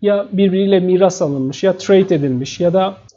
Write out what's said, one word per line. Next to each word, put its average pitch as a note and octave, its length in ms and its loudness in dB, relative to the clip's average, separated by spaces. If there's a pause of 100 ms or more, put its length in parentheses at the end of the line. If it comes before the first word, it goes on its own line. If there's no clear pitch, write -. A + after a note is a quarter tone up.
ya G3+ 300 0
birbiriyle G3 480 2
miras F#3 420 2
alınmış, C#3 420 -4
ya F#3 140 0
trade F#3+ 380 2
edilmiş C#3 440 -4
ya F3 140 0
da F#3+ 200 0 (240)